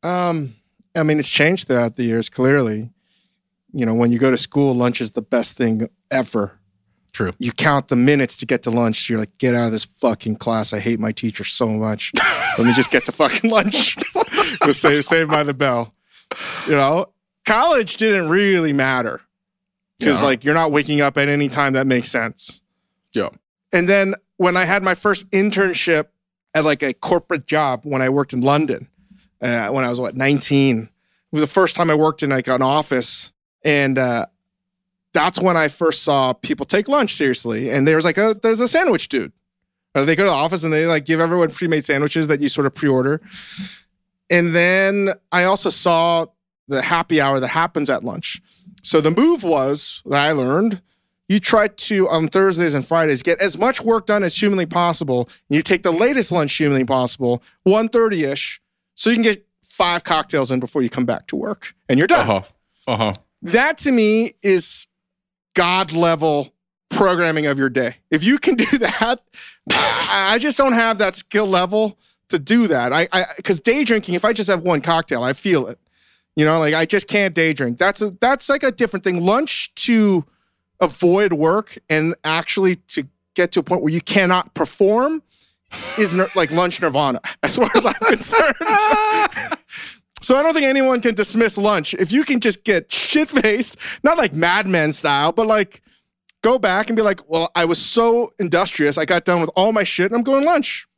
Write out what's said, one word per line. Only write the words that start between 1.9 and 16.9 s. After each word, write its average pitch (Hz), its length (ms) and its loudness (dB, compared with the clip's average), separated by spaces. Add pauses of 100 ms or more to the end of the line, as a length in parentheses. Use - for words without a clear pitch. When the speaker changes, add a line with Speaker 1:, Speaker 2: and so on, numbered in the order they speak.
Speaker 1:
the 127 80 -4
years, 113 240 0
clearly. 120 600 0 (840)
You 127 140 -2
know, 113 80 0
when 120 180 2
you 117 60 0
go 131 120 4
to 123 60 2
school, 139 380 0
lunch 123 260 0
is 117 120 -6
the 117 100 -6
best - 340 -2
thing 113 320 -2 (220)
ever. 113 480 -4 (540)
Speaker 2:
True. 95 260 -4
Speaker 1:
You 120 140 -6
count 143 360 0
the 131 80 0
minutes 135 420 2
to 120 80 -6
get 123 180 -2
to 123 60 -2
lunch. 113 380 0
You're 113 100 -2
like, 107 200 -8
"Get 123 160 2
out 120 120 0
of 113 60 -2
this 110 120 -4
fucking 110 520 -2
class. 110 360 -4
I 107 80 -4
hate 117 180 -2
my 107 140 -4
teacher 107 320 -8
so - 240 -2
much. 107 420 -4 (480)
Let 117 80 2
me 123 80 4
just 127 160 0
get 127 160 2
to - 60 -8
fucking 156 380 0
lunch." 214 460 0
<laughs> - 640 -2
Go 143 120 2
save, 147 320 2
save 165 240 0
by 151 140 0
the 143 120 -4
bell. 123 400 -2 (720)
You 156 60 0
know, 147 360 2 (360)